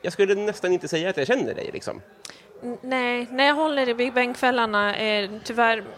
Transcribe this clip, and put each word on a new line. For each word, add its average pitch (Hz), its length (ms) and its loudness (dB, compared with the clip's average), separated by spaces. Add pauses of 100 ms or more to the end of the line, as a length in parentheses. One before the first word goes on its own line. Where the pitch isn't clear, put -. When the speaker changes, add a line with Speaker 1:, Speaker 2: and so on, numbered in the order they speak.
Speaker 1:
jag 175 100 -4
skulle 196 220 4
nästan 208 380 -2
inte 180 160 0
säga 170 220 -2
att 185 60 -4
jag 135 100 0
känner 214 280 0
dig, - 180 -8
liksom. - 280 -8 (600)
Speaker 2:
N-, 240 180 -8
nej, 247 500 -2
när 262 160 2
jag 294 80 6
håller 285 340 2
i 233 60 0
Big 247 200 0
Ben-kvällarna 240 800 2
är 214 480 -2
tyvärr 226 400 2 (140)